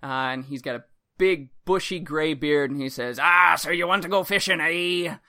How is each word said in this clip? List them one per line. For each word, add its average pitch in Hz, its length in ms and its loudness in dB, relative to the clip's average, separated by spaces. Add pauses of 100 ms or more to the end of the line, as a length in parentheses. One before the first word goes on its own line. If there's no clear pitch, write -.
uh, 135 40 -14
and 131 380 -4
he's 135 180 -12
got 127 140 -6
a 120 80 -12 (340)
big 175 320 0 (140)
bushy 180 360 -2
gray 156 340 -2
beard, 147 360 0
and 139 100 -6
he 135 80 -6
says, 123 320 -8
Ah, 170 380 6
so - 120 -4
you 175 160 0
want 185 160 2
to 175 60 -8
go 190 160 2
fishing, 190 360 0
eh? 175 560 -2 (120)